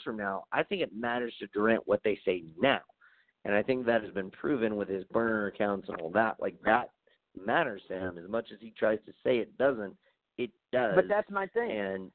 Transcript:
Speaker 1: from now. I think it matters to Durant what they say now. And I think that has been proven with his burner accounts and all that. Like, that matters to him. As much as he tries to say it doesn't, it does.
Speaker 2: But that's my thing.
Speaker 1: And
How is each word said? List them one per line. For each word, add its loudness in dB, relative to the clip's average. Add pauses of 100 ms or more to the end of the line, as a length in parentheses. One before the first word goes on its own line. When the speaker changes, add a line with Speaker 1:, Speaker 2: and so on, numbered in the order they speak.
Speaker 1:
from -6
now. -4
I 2
think -2
it -4
matters -4
to -10
Durant 4
what 4
they 0
say 0 (180)
now. 4 (640)
And 0
I 4
think 0
that 4
has -12
been -6
proven 0
with -4
his -4
burner 0
accounts -2
and -8
all -6
that. 2
Like, -6
that 4 (560)
matters 0
to -8
him. -6
As -14
much -4
as -18
he -18
tries 2
to -20 (100)
say 2
it -4
doesn't, 0 (420)
it -4 (240)
does. 2
Speaker 2:
But 6
that's 0
my -4
thing. -2
Speaker 1:
And -4